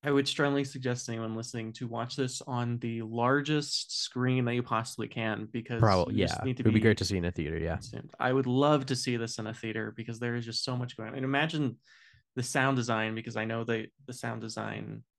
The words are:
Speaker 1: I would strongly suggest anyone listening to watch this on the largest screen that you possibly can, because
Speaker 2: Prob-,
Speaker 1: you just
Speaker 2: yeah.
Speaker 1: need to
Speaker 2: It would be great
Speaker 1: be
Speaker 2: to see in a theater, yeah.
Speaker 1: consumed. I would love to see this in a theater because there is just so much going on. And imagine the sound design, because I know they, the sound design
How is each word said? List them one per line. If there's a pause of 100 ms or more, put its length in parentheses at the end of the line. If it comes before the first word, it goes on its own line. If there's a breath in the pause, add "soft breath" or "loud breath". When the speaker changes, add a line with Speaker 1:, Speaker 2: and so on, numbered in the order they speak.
Speaker 1:
I
would
strongly
suggest
anyone
listening
to
watch
this
on
the
largest
screen
that
you
possibly
can,
because
Speaker 2:
Prob-,
Speaker 1:
you
just
Speaker 2:
yeah.
Speaker 1:
need
to
Speaker 2:
It
would
be
great
Speaker 1:
be
Speaker 2:
to
see
in
a
theater,
yeah.
Speaker 1:
consumed.
I
would
love
to
see
this
in
a
theater
because
there
is
just
so
much
going
on.
And
imagine (580 soft breath)
the
sound
design,
because
I
know
they, (160)
the
sound
design (140)